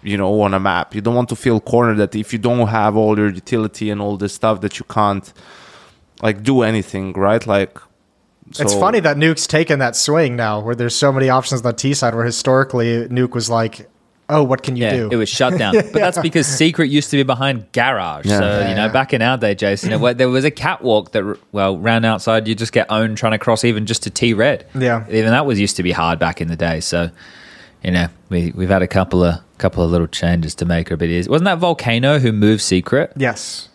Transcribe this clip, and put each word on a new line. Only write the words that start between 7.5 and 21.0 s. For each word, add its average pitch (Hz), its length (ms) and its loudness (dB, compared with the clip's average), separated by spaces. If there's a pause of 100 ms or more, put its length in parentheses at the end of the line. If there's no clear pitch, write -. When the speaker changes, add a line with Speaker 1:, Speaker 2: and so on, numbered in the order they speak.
Speaker 2:
It's 104 240 -2
Speaker 1:
so 101 80 2
Speaker 2:
funny 214 200 4
that 143 180 0
Nuke's 160 280 0
taken 156 340 0
that 120 140 -2
swing 147 400 0
now, 107 260 -2
where 113 140 -4
there's 120 220 -2
so 143 160 2
many 135 160 2
options 131 320 0
on 117 160 -2
T 139 160 -2
side, 127 220 0
where 117 100 0
historically 120 840 0
Nuke 123 260 -2
was 113 160 -4
like, 113 360 -2 (440)
"Oh, 151 120 4
what 131 200 0
can 131 140 -4
you 120 80 0
Speaker 3:
Yeah, 110 120 2
Speaker 2:
do?" 113 160 -2
Speaker 3:
it 120 40 0
was 110 120 0
shut 139 300 0
down. 107 160 0
Speaker 2:
<laughs> - 180 2
Speaker 3:
But - 0 -
that's 190 240 2
Speaker 2:
Yeah. 170 60 -2
Speaker 3:
because 160 240 0
Secret 147 400 2
used 143 240 0
to 143 80 2
be 139 60 4
behind 131 480 -2
Garage. 98 520 -2
Speaker 1:
Yeah. 101 140 2
Speaker 3:
So, 101 80 2
Speaker 2:
Yeah, 104 240 0
Speaker 3:
you 95 60 -2
know, 107 100 0
Speaker 2:
yeah. 104 60 -2
Speaker 3:
back 131 200 0
in 127 80 0
our 123 160 2
day, 107 180 0
Jason, 101 380 -2
it 127 80 0
wa-, 123 140 2
there 127 160 2
was 131 160 2
a - 40 2
catwalk 127 600 -2